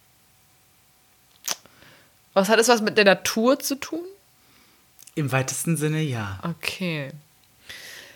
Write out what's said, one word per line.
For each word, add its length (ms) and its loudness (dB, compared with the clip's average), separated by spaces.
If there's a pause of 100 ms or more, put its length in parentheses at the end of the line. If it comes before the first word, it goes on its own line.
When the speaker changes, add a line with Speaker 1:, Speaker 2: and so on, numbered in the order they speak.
(2250)
Speaker 1:
Was, 140 4
hat 100 6
es 100 4
was 120 6
mit 160 0
der 80 6
Natur 540 4
zu 160 -4
tun? 260 -8 (1120)
Speaker 2:
Im 180 -2
weitesten 440 -2
Sinne 240 -2
ja. 420 -6
Speaker 1:
Okay. 680 -6 (1040)